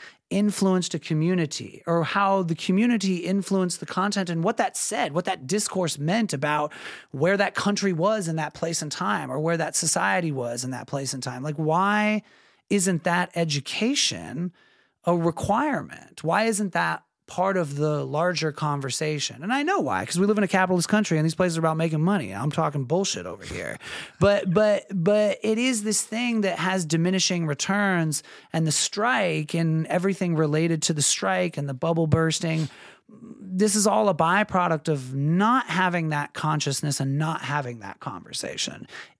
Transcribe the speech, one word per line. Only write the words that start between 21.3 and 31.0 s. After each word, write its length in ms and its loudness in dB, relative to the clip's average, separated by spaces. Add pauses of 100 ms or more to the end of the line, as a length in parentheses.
places 240 0
are 20 0
about 160 2
making 240 0
money. 340 0
I'm 160 -2
talking 340 -2
bullshit 420 -2
over 180 -10
here. 320 -8 (220)
<laughs> 200 -16
But, 340 4
but, 380 4
but 520 2
it 160 2
is 240 0
this 200 0
thing 380 -2
that 180 0
has 280 0
diminishing 600 2
returns, 760 0 (300)
and 140 0
the 60 2
strike 840 0
and 340 2
everything 480 0
related 480 2
to 100 0
the 80 0